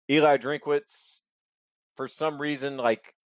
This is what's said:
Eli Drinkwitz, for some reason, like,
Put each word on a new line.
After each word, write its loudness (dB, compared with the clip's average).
Eli 6
Drinkwitz, -4
for -10
some -4
reason, -4
like, -2